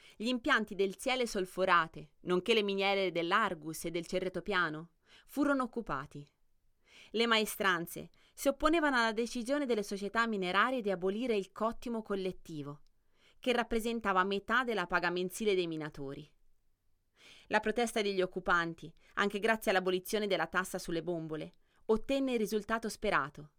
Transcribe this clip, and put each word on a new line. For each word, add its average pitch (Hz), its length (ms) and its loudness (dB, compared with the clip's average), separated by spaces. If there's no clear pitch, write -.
gli 214 120 -4
impianti 240 460 0
del 196 240 0
Siele 254 280 -2
Solforate, 180 840 0
nonché 180 320 0
le 214 80 4
miniere 196 500 0
dell'Argus 170 720 -2
e 170 60 -4
del 170 160 -4
Cerreto 185 340 -4
Piano, 165 500 -2
furono 277 380 0
occupati. 147 640 -8
Le 226 120 2
maestranze 190 840 0
si - 140 0
opponevano 302 480 4
alla 226 160 4
decisione 240 540 -2
delle 220 160 2
società 202 440 -2
minerarie 208 540 2
di 202 100 0
abolire 196 460 0
il 190 160 -4
cottimo 233 500 -4
collettivo, 170 800 -6
che 254 140 0
rappresentava 226 720 2
metà 202 400 0
della 208 220 0
paga 175 240 2
mensile 185 440 0
dei 180 120 2
minatori. 151 640 -8
La 208 120 2
protesta 226 400 0
degli 196 220 2
occupanti, 170 680 0
anche 202 240 0
grazie 220 320 2
all'abolizione 185 560 0
della 170 200 2
tassa 185 320 -2
sulle 170 240 -4
bombole, 160 520 -6
ottenne 262 460 2
il 240 60 0
risultato 214 500 -2
sperato. 151 720 -2